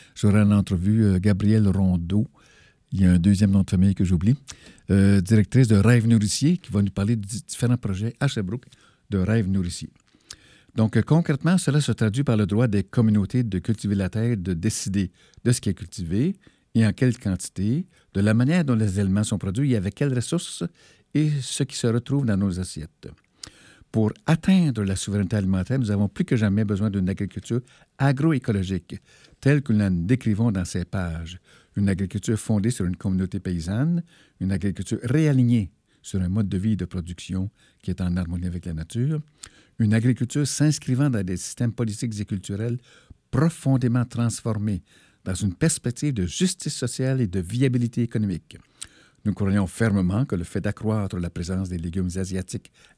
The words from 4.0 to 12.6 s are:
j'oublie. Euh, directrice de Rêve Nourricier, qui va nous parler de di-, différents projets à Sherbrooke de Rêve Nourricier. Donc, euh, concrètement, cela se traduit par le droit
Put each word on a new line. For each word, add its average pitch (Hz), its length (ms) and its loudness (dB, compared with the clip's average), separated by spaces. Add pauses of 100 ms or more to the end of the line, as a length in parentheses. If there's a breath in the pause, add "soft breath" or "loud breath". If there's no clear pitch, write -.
j'oublie. 92 320 2 (540 loud breath)
Euh, 98 320 4
directrice 107 460 4
de 107 80 6
Rêve 113 320 6
Nourricier, 117 500 2
qui - 140 -16
va 101 100 2
nous 98 80 2
parler 101 260 -2
de 101 100 -6
di-, 104 220 -8
différents 120 300 0
projets 104 420 -6
à 143 80 2
Sherbrooke 107 380 -6 (460 soft breath)
de 98 80 0
Rêve 101 280 0
Nourricier. 92 420 -4 (840 loud breath)
Donc, 113 220 2
euh, 107 40 6
concrètement, 160 560 2
cela 147 240 2
se 123 100 0
traduit 113 320 0
par 117 140 2
le 107 80 2
droit 107 220 2